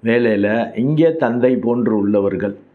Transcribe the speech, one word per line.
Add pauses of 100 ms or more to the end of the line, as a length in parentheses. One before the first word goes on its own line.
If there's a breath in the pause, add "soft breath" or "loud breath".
வேலையில (320)
இங்கே (120)
தந்தை (140)
போன்று
உள்ளவர்கள் (200)